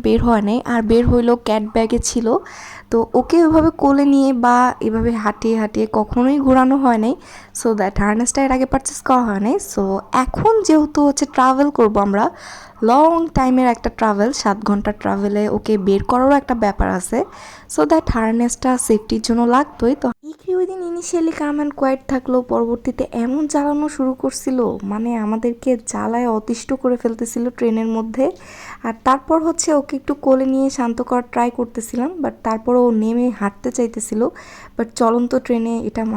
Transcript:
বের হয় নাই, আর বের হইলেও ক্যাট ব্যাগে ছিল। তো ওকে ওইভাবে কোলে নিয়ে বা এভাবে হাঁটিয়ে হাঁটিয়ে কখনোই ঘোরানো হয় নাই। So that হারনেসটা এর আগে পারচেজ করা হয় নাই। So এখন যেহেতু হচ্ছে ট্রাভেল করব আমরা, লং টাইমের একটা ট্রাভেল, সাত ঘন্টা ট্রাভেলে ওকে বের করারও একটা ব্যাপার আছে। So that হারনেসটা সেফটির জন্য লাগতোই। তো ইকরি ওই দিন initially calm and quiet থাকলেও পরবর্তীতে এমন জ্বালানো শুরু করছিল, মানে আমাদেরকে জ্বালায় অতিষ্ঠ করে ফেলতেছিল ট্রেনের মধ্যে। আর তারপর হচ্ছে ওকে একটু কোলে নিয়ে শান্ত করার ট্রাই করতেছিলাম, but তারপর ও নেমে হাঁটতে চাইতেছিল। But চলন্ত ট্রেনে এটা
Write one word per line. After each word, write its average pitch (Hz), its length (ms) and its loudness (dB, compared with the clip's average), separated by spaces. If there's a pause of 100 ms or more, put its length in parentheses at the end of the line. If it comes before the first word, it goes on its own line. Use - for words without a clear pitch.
বের 220 220 4
হয় 220 200 4
নাই, 233 100 0 (140)
আর 233 80 0 (100)
বের 233 200 6
হইলেও 240 260 4 (100)
ক্যাট 214 180 0 (100)
ব্যাগে 226 260 2 (100)
ছিল। 233 160 -2 (680)
তো 233 60 4 (220)
ওকে 330 240 0
ওইভাবে 320 260 4 (120)
কোলে 277 220 4 (100)
নিয়ে 269 160 4 (140)
বা 240 120 4 (300)
এভাবে 226 240 0 (140)
হাঁটিয়ে 220 380 -2
হাঁটিয়ে 214 240 -2 (120)
কখনোই 254 480 0
ঘোরানো 262 380 4
হয় 233 200 2
নাই। 254 100 0 (460)
So - 60 -2 (120)
that 196 240 -2
হারনেসটা 226 420 0
এর 262 120 0
আগে 262 160 0
পারচেজ - 260 -4 (100)
করা 254 200 4
হয় 196 180 -2
নাই। 294 100 0 (160)
So 202 100 -2 (420)
এখন - 280 0 (140)
যেহেতু 302 420 2
হচ্ছে 277 160 0 (120)
ট্রাভেল 262 320 4 (100)
করব 214 160 4 (120)
আমরা, 202 180 0 (680)
লং 311 220 6 (260)
টাইমের 254 360 2
একটা - 240 -6
ট্রাভেল, 208 300 2 (140)
সাত 202 160 0 (100)
ঘন্টা 202 220 0 (120)
ট্রাভেলে 202 420 -2 (120)
ওকে 214 160 -2 (140)
বের 196 240 2
করারও 262 300 4
একটা 269 140 -2 (100)
ব্যাপার 190 240 0 (100)
আছে। 220 200 -4 (560)
So 311 60 0 (100)
that 320 140 4 (100)
হারনেসটা 233 560 0 (160)
সেফটির 220 400 0
জন্য 233 140 0 (140)
লাগতোই। 262 480 0
তো 269 40 -2 (240)
ইকরি - 300 -8
ওই 359 100 0
দিন 381 100 -8 (100)
initially 339 500 -4
calm 294 220 -2
and 294 180 -4
quiet 269 200 0 (120)
থাকলেও 254 280 0 (120)
পরবর্তীতে 233 520 -2 (200)
এমন 269 180 -2 (100)
জ্বালানো 294 340 0 (100)
শুরু 262 160 -2 (100)
করছিল, 262 360 -4 (320)
মানে 220 200 -4 (140)
আমাদেরকে 233 460 -2 (220)
জ্বালায় 226 360 -2 (100)
অতিষ্ঠ 226 300 -8 (140)
করে 247 200 0
ফেলতেছিল 233 420 -4 (140)
ট্রেনের 226 380 0
মধ্যে। 226 300 -2 (600)
আর 226 80 -6 (120)
তারপর 277 400 2
হচ্ছে 330 220 -4 (120)
ওকে 285 200 -8
একটু - 120 -6 (120)
কোলে 262 300 4
নিয়ে 269 140 2 (100)
শান্ত 233 200 -2 (100)
করার 247 240 -2
ট্রাই 240 160 0 (100)
করতেছিলাম, 240 520 -6 (120)
but 226 120 -4 (120)
তারপর 226 260 -2 (120)
ও - 20 4 (160)
নেমে 233 240 0 (140)
হাঁটতে 202 360 -4
চাইতেছিল। 226 440 -4 (560)
But 233 120 -2 (120)
চলন্ত 240 320 2 (140)
ট্রেনে 233 280 -2 (140)
এটা 226 140 -6 (140)